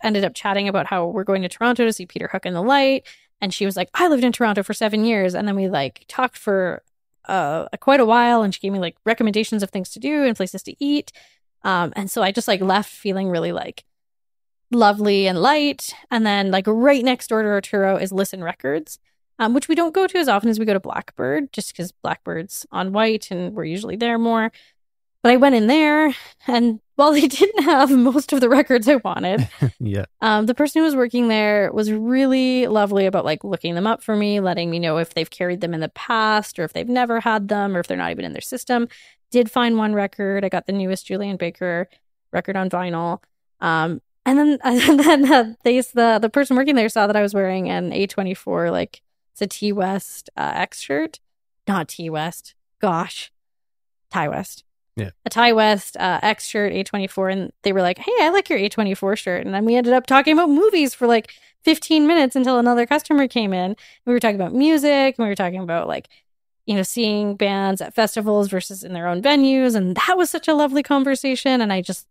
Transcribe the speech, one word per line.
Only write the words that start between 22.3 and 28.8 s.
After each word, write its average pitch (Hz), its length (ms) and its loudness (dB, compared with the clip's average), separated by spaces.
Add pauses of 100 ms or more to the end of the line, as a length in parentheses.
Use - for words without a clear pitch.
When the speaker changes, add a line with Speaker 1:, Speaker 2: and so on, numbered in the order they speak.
Speaker 1:
on 185 220 -6
White 220 380 0
and 180 220 -6
we're 170 120 -6
usually 185 300 -8
there 233 220 -2
more. 226 340 0 (720)
But 233 100 6
I 254 40 6
went 269 180 6
in 214 120 4
there, 302 460 4 (320)
and 233 340 0 (160)
while 294 160 6
they 294 100 4
<laughs> 311 60 4
didn't 403 360 2
have 277 280 4
most 262 420 4
of 277 80 2
the 247 80 4
records 247 380 4